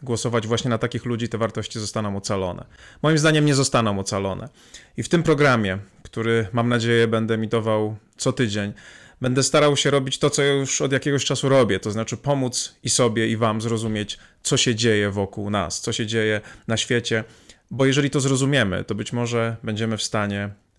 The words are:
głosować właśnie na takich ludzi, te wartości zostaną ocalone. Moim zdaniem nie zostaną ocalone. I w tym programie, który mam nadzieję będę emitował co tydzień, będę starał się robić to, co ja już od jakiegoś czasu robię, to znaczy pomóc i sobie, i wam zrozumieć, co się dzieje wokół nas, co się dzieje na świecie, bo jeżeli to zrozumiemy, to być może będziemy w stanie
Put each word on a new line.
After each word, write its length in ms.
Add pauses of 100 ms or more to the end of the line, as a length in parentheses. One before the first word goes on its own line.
głosować 440
właśnie 240
na 80
takich 260
ludzi, 240
te 100
wartości 420
zostaną 360
ocalone. 480 (380)
Moim 160
zdaniem 260
nie 100
zostaną 440
ocalone. 500 (480)
I 60
w 60
tym 140
programie, 560 (240)
który 500
mam 160
nadzieję 400
będę 260
emitował 600 (200)
co 160
tydzień, 400 (480)
będę 220
starał 340
się 140
robić 280
to, 120
co 120
ja 100
już 280
od 120
jakiegoś 320
czasu 240
robię, 320
to 100
znaczy 260
pomóc 640
i 80
sobie, 380
i 80
wam 240
zrozumieć, 580 (240)
co 140
się 180
dzieje 360
wokół 400
nas, 300
co 120
się 140
dzieje 340 (280)
na 80
świecie, 480 (460)
bo 160
jeżeli 240
to 100
zrozumiemy, 640
to 100
być 180
może 500
będziemy 340
w 60
stanie 480 (280)